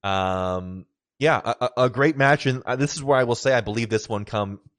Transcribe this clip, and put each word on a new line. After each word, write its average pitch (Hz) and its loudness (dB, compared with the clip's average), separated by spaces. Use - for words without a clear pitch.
Um, 92 -4
yeah, 143 2
a, 117 -2
a, 127 0
a 123 2
great 139 2
match. 139 4
And, 131 -2
uh, 123 -2
this 139 -2
is 151 -10
where 135 2
I 127 4
will 120 0
say 135 0
I 120 2
believe 104 -4
this 110 0
one 104 -6
come, 101 -6